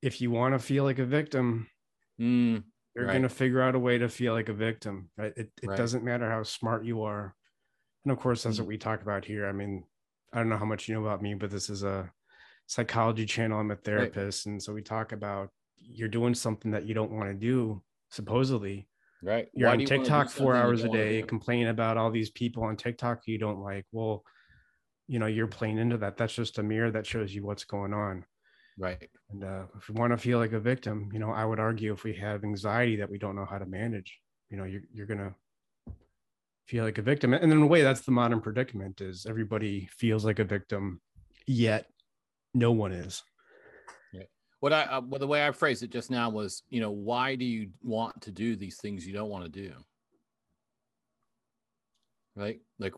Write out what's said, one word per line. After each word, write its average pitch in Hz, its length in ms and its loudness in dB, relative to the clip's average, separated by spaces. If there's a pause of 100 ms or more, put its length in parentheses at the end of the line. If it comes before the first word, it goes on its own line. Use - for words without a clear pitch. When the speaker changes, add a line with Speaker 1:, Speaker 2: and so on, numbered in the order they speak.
Speaker 1:
if 127 180 -2
you 123 80 0
wanna 123 300 4
feel 139 240 2
like 135 160 2
a 127 60 2
victim, 127 640 0 (540)
Speaker 2:
Mm, 117 420 4 (320)
Speaker 1:
you're 120 120 -2
Speaker 2:
right. - 60 2
Speaker 1:
gonna 131 160 4
figure 131 320 2
out 127 140 4
a 131 40 4
way 123 180 4
to 120 120 2
feel 120 240 0
like 113 160 0
a 110 40 -4
victim, 104 640 -4
right? 107 180 -6
It, 110 160 -10 (120)
it 120 60 -8
Speaker 2:
Right. 98 80 -2
Speaker 1:
doesn't 117 260 0
matter 120 260 -2
how 113 140 -2
smart 113 420 -4
you 113 180 -4
are. 104 300 -6 (720)
And 139 60 2
of 123 80 0
course, 120 240 0
that's 110 140 0
Speaker 2:
Mm. 113 40 -4
Speaker 1:
what 98 60 -4
we 104 100 -6
talk 110 240 -4
about 101 240 -4
here. 104 220 -4
I 98 40 -2
mean, 98 320 -6 (500)
I 120 60 -2
don't 113 100 2
know 107 80 2
how 107 80 -2
much 107 220 -4
you 113 80 -2
know 110 100 -2
about 101 160 -2
me, 104 140 -4
but 98 140 -4
this 98 220 -6
is 101 120 -6
a 95 280 -4 (560)
psychology 113 580 0
channel. 110 340 0
I'm 107 120 -2
a 101 40 -2
Speaker 2:
Right. - 80 -20
Speaker 1:
therapist. 104 640 0
And 104 160 -6
so 107 120 -10
we 107 100 -8
talk 110 280 -4
about 101 400 -6 (260)
you're 113 300 -8
doing 117 280 2
something 110 360 -2
that 104 140 -2
you 107 80 -4
don't 110 180 0
wanna 104 220 -4
do, 110 480 0 (300)
supposedly. 104 760 0 (360)
Speaker 2:
Right. 110 300 -2
Speaker 1:
You're 120 160 6
Speaker 2:
Why 120 40 8
Speaker 1:
on 113 60 6
Speaker 2:
do 135 40 2
you 139 60 0
wanna 139 100 6
do 131 40 2
Speaker 1:
TikTok 143 260 6
four - 20 -
Speaker 2:
something 139 160 2
you 127 60 6 (140)
Speaker 1:
hours 120 140 4
a - 20 0
Speaker 2:
don't 113 80 2
wanna 110 120 4
Speaker 1:
day, 110 180 2
Speaker 2:
do? - 60 -6
Speaker 1:
complaining 120 400 0
about 113 300 2
all 113 140 2
these 110 200 0
people 120 320 -4
on 107 120 -2
TikTok 120 520 -4
you 110 100 -4
don't 104 240 -4
like. 98 300 -8
Well, 110 320 -2 (840)
you 123 120 -2
know, 107 60 2
you're 110 220 2
playing 110 320 -2
into 117 180 2
that. 101 200 -4
That's 113 180 0
just 113 240 -4
a 104 40 -2
mirror 110 280 0
that 107 160 -4
shows 104 260 -4
you 101 100 -6
what's 101 220 -6
going 101 280 -4
on. 98 320 -4 (520)
Speaker 2:
Right. 92 320 -6 (200)
Speaker 1:
And, 98 140 -10
uh, 95 240 -8 (100)
if - 120 -18
you 107 60 -8
wanna 120 220 2
feel 120 220 2
like 113 140 0
a 110 60 -2
victim, 107 540 -2
you 110 60 -4
know, 107 100 -2
I 110 160 -2
would 110 140 0
argue 110 340 0
if 95 100 -8
we 110 120 -4
have 104 280 -6
anxiety 107 540 0
that 101 120 -4
we 101 100 -8
don't 98 160 -4
know 98 100 -4
how 98 140 -8
to 95 60 -8
manage, 98 540 -6 (300)
you 101 80 -10
know, 98 60 -6
you're, 95 180 -8 (100)
you're 104 140 -12
gonna 101 300 -6 (1300)
feel 117 160 -2
like 107 140 -2
a 110 40 -4
victim. 131 320 4
And 156 180 8
in 156 100 10
a 151 60 10
way, 160 160 8
that's 135 180 6
the 131 100 -2
modern 117 300 4
predicament, 104 600 -4
is 92 240 -10
everybody 107 640 -4
feels 110 340 2
like 107 140 2
a 110 60 4
victim, 98 560 -4 (440)
yet 117 420 2 (680)
no 117 180 6
one 104 220 2
is. 90 300 -8 (920)
Speaker 2:
Right. 92 160 -16 (300)
What 143 140 4
I, 156 100 6
uh, 131 180 -2
well, 135 180 -8
the 139 80 -2
way 147 180 4
I 147 60 4
phrased 131 320 2
it 117 80 -10
just - 180 -6
now 120 200 0
was, 107 400 -6
you 123 100 -2
know, 107 120 0
why 120 440 -2
do 127 100 -4
you 110 260 -4 (100)
want 110 420 -4
to 107 80 -12
do 110 240 -2
these 95 220 -10
things 98 280 -10
you 95 80 -10
don't 104 160 -6
wanna 90 200 -8
do? 95 240 -12 (2500)
Right? 101 260 -6 (180)
Like, 98 180 -4